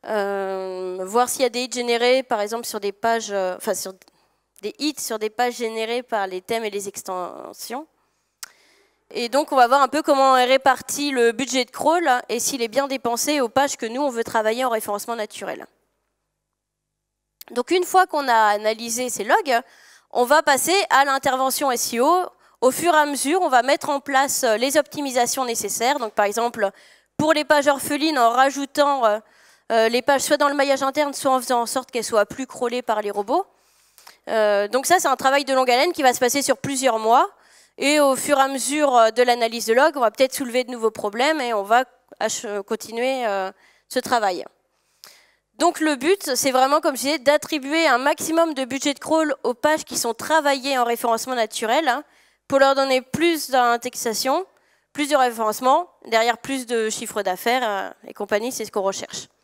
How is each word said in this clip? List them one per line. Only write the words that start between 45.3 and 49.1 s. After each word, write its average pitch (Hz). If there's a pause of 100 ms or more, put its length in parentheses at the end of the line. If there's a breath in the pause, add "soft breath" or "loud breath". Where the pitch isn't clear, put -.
Donc 330
le 311
but, 294
c'est 262
vraiment, 269
comme 285
je -
disais, 285
d'attribuer 294
un 247
maximum 311
de 269
budget 269
de -
crawl 311 (100)